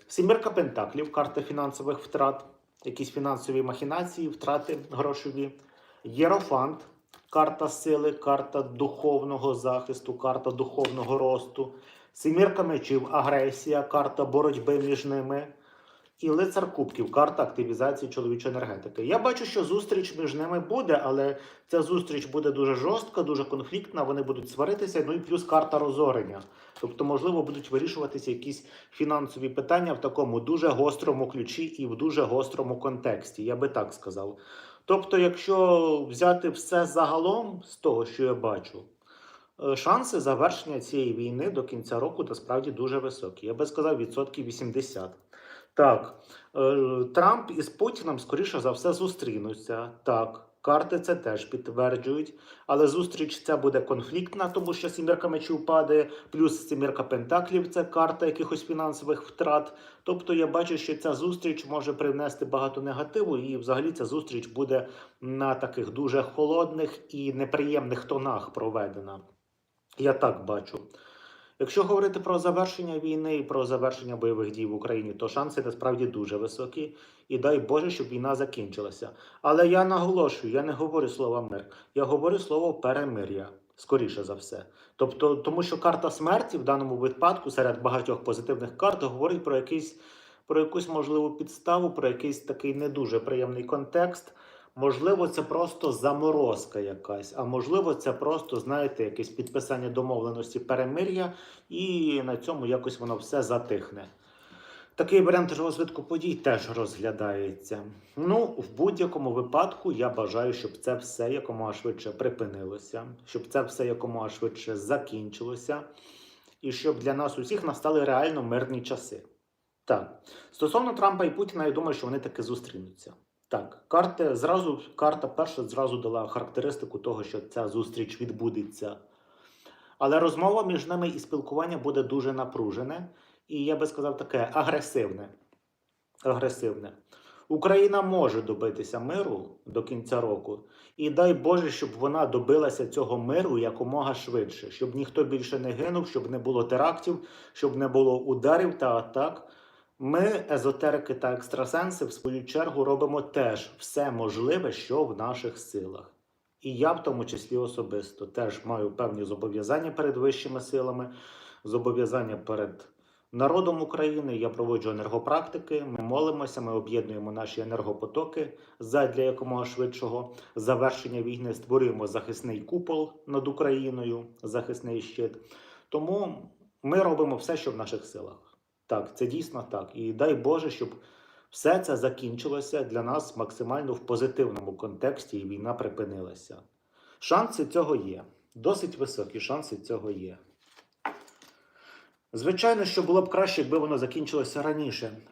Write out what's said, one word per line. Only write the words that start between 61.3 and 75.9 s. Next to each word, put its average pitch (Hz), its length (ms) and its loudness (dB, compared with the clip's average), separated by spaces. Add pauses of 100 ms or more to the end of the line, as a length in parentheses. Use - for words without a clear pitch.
може 143 280 -2
привнести 143 520 -2
багато 135 360 -2
негативу, 147 560 -2
і 131 200 -4
взагалі 131 340 0
ця - 140 -4
зустріч 123 420 -6
буде 131 400 0 (340)
на 131 340 -2
таких 123 340 -4
дуже 131 340 2
холодних 156 920 0
і 139 180 -2
неприємних 135 720 0
тонах 135 480 -2
проведена. 101 640 -4 (800)
Я 135 160 4
так 120 320 2
бачу. 101 340 -4 (840)
Якщо - 220 2
говорити 196 360 2
про 180 200 0
завершення 175 600 0
війни 156 380 0
і 139 60 -2
про 135 220 0
завершення 123 500 -2
бойових 110 360 0
дій 110 140 -6
в 104 80 -4
Україні, 107 400 -4
то 110 140 -4
шанси 139 340 -4
насправді 123 460 0